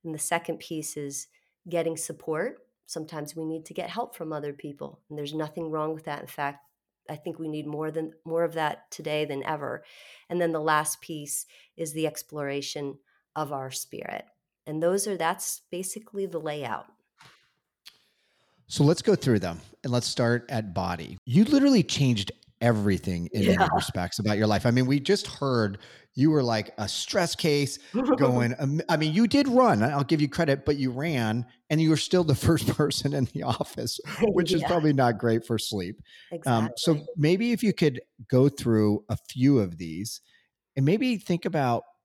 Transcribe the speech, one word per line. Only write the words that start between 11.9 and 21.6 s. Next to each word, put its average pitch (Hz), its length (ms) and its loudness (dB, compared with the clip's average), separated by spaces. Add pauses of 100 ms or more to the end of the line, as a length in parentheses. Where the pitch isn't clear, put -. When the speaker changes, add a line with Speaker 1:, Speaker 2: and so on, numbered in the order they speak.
Speaker 1:
the 156 140 -2
exploration 143 920 -6 (380)
of 151 160 -4
our 131 180 -8
spirit. - 540 -10 (420)
And 156 160 -4
those 185 240 2
are, 202 100 -4
that's 165 540 -4
basically 196 560 -8
the 170 140 -6
layout. 147 460 -6 (1800)
Speaker 2:
So - 180 2
let's 160 180 4
go 208 120 4
through 120 240 2
them, 85 220 -6 (220)
and 127 100 -4
let's 123 140 0
start 120 440 0
at 107 240 -6
body. 90 500 -4
You 143 200 6
literally 277 380 6